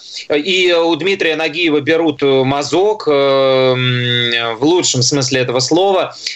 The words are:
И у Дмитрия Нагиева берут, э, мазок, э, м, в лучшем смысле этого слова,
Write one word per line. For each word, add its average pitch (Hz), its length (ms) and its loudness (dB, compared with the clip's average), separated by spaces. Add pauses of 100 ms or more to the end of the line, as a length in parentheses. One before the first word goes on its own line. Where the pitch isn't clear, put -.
(320)
И 180 400 2
у 165 220 2
Дмитрия 170 400 -2
Нагиева 160 460 0
берут, 156 420 0
э, 135 220 2
мазок, 147 640 0
э, - 20 0
м, 127 1500 0
в 123 60 -2
лучшем 160 380 2
смысле 131 380 0
этого 123 180 -2
слова, 165 560 0 (220)